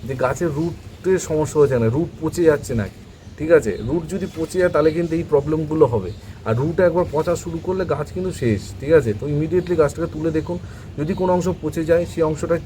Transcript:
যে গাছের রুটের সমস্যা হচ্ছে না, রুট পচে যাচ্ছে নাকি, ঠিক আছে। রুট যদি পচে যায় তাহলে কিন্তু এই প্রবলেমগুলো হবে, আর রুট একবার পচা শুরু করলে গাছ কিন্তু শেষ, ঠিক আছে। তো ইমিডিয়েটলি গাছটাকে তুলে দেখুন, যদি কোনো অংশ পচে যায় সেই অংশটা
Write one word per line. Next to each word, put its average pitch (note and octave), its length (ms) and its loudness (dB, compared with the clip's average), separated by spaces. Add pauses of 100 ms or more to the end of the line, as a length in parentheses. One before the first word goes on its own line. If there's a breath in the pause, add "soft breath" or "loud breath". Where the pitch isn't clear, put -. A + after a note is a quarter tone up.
যে C3 120 -6
গাছের C3 400 0
রুটের E3+ 640 -2
সমস্যা D3+ 420 0
হচ্ছে C3 180 4
না, A2+ 80 4
রুট D3 200 0 (140)
পচে D#3+ 220 0
যাচ্ছে D3 320 4
নাকি, G2 240 -4 (380)
ঠিক D#3 140 0
আছে। A#2+ 280 4
রুট D3+ 300 -4
যদি F#3 160 -4 (100)
পচে D#3+ 240 -4
যায় F3+ 120 4
তাহলে D#3 200 4
কিন্তু D#3+ 240 -2
এই E3+ 140 -2
প্রবলেমগুলো D3+ 560 2
হবে, G#2+ 260 0 (340 loud breath)
আর A2+ 100 0
রুট D#3 240 0
একবার F3 320 4
পচা D#3 240 0
শুরু E3 280 -6
করলে F#3 220 -2
গাছ D3+ 260 -4
কিন্তু F#3 200 -4
শেষ, A2+ 300 0 (180)
ঠিক C#3+ 140 0
আছে। A#2+ 260 6
তো C#3 80 -6
ইমিডিয়েটলি D#3+ 480 0
গাছটাকে D#3 380 2
তুলে D#3+ 180 -2
দেখুন, D#3+ 260 -4 (400 loud breath)
যদি D#3 160 -2
কোনো F3+ 200 0
অংশ F3+ 140 0 (140)
পচে D#3 240 -4
যায় E3+ 200 2
সেই - 180 -2
অংশটা D#3 420 0